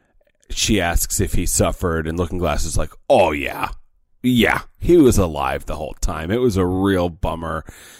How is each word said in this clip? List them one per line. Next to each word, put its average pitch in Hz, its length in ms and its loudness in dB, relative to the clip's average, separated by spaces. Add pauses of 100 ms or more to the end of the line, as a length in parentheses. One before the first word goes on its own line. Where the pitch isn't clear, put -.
(480)
She - 320 0
asks - 400 -2
if 90 140 0
he 87 100 2
suffered, 82 600 0
and 82 120 -2
Looking 90 200 -4
Glass 80 260 -2
is 82 140 -4
like, 80 140 -2 (180)
"Oh, 95 220 4
yeah. 69 360 -6 (540)
Yeah, 113 400 2 (160)
he 170 180 4
was 123 220 6
alive 71 480 -2
the 76 100 -8
whole 73 240 -10
time. 80 300 -6
It 117 100 -2
was 120 160 2
a 95 80 2
real 92 460 2
bummer." 80 520 -6 (380)